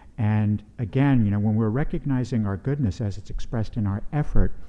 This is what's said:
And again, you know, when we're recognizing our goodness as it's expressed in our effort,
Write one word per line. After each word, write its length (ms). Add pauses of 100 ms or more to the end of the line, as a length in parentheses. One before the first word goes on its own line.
(180)
And 460 (160)
again, 440
you 80
know, 80
when 160
we're 140
recognizing 760
our 100
goodness 420
as 200
it's 100
expressed 480
in 80
our 160 (100)
effort, 400 (180)